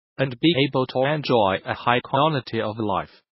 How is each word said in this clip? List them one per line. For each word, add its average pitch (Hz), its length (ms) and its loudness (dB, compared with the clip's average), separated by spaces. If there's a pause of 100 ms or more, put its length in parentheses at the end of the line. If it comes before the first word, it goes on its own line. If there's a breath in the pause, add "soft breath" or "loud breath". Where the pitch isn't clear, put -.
(180)
and 135 220 -2
be 160 300 4
able 135 180 0
to 131 180 0
enjoy 123 500 2 (100)
a 120 80 -4
high 123 300 0
quality 135 580 -2
of 107 160 -6
life 98 440 -4 (160)